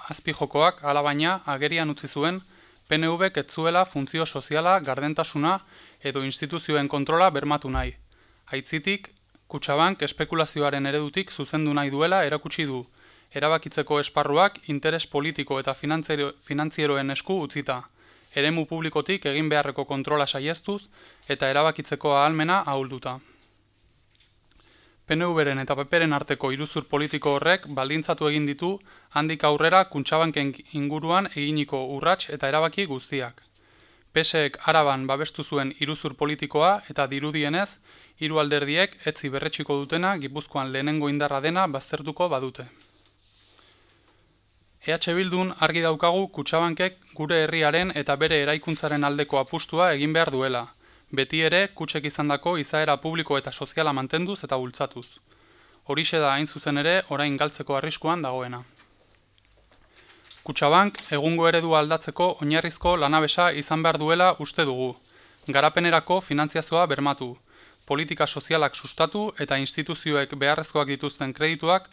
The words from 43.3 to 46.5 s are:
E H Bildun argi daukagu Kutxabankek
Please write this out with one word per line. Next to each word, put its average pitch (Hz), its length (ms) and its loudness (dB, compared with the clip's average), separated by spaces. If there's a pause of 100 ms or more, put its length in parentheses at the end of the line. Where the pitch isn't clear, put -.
E 156 80 0
H 170 220 -2
Bildun 180 440 0
argi 160 220 2
daukagu 170 480 2
Kutxabankek 170 720 -2 (160)